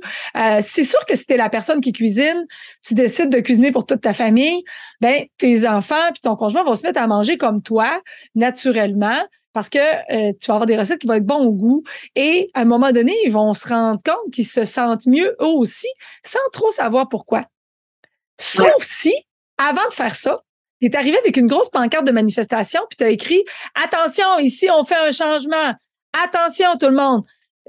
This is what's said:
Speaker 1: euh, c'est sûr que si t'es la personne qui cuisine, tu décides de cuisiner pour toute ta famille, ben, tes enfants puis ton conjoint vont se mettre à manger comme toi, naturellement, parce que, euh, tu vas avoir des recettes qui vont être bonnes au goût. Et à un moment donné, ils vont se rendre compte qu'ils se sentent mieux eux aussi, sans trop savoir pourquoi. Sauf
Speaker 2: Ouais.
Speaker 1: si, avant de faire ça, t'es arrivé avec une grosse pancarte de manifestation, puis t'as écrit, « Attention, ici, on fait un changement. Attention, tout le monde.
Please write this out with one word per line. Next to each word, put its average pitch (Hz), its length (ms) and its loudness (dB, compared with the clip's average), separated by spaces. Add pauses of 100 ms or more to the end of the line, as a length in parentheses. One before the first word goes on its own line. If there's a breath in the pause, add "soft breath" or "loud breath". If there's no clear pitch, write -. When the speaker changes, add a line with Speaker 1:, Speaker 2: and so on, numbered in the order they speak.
(360 loud breath)
Speaker 1:
euh, 220 260 2
c'est 254 240 -2
sûr 605 200 0
que 392 100 -2
si - 120 -6
t'es 262 100 2
la 226 120 0
personne 262 300 -2
qui 254 120 -2
cuisine, 285 560 0 (360 loud breath)
tu 226 120 -4
décides 254 340 2
de 247 120 2
cuisiner 254 300 4
pour 254 140 -2
toute 262 160 -2
ta 214 120 -2
famille, 254 500 2 (380 loud breath)
ben, 269 240 0 (120)
tes 240 300 2
enfants 302 460 0
puis - 100 -20
ton 226 120 0
conjoint 233 280 0
vont 285 100 0
se - 140 -4
mettre 349 120 -2
à 240 60 0
manger 214 320 0
comme 214 240 -2
toi, 226 400 -2 (320 loud breath)
naturellement, 226 880 0 (320)
parce 214 160 -6
que, 285 100 0
euh, 233 600 0
tu - 100 -10
vas 226 40 2
avoir 220 140 0
des 220 100 2
recettes 220 220 -2
qui - 80 -6
vont 226 80 2
être 214 100 0
bonnes 277 220 2
au 220 40 4
goût. 226 320 2 (320 loud breath)
Et 330 380 0
à 262 80 -2
un 226 40 2
moment 240 260 4
donné, 247 240 2 (100)
ils 247 60 0
vont 214 240 2
se - 120 -10
rendre 226 380 0
compte 370 260 -2
qu'ils 226 140 -4
se 226 200 -2
sentent 233 420 -2
mieux 330 340 2
eux 302 60 0
aussi, 302 400 0 (360 loud breath)
sans - 140 -8 (160)
trop 440 160 -2
savoir 262 400 -2
pourquoi. 226 360 -6 (920)
Sauf - 280 2
Speaker 2:
Ouais. 605 140 6
Speaker 1:
si, - 320 -2 (440)
avant 294 320 -2
de - 40 -10
faire 220 220 -4
ça, - 260 -4 (400)
t'es 247 140 2
arrivé 285 220 0
avec 453 200 2
une 240 100 6
grosse 349 220 2
pancarte 277 360 0
de 269 60 4
manifestation, 220 800 0
puis - 80 -16
t'as 233 120 2
écrit, « 320 340 2 (400 loud breath)
Attention, 339 560 0
ici, 294 320 0
on 311 120 4
fait 349 160 0
un 311 120 2
changement. 302 640 -2 (500)
Attention, 349 560 0
tout 285 100 4
le 262 60 4
monde. 269 280 2 (460)